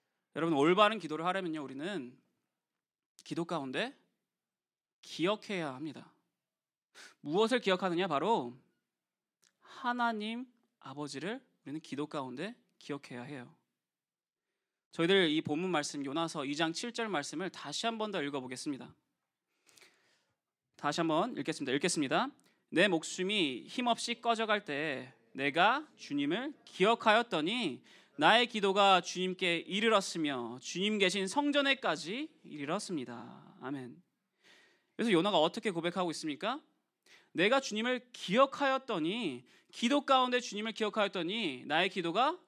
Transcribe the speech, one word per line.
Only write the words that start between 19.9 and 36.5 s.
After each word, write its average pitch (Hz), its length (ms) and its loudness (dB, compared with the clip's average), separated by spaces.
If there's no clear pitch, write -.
다시 151 260 -2
한번 165 360 2
읽겠습니다. 143 360 -4
읽겠습니다. 170 560 0
"내 180 180 4
목숨이 170 800 -2
힘없이 233 540 -2
꺼져갈 220 420 0
때에 139 480 -4
내가 170 520 2
주님을 160 560 -4
기억하였더니 208 1160 2
나의 214 320 6
기도가 196 540 6
주님께 180 560 -2
이르렀으며 165 1040 0
주님 208 360 -2
계신 190 300 2
성전에까지 269 1040 0
이르렀습니다." 143 1160 -8
아멘. 135 400 -10
그래서 226 160 0
요나가 180 280 6
어떻게 175 300 2
고백하고 175 420 -2
있습니까? 175 480 -4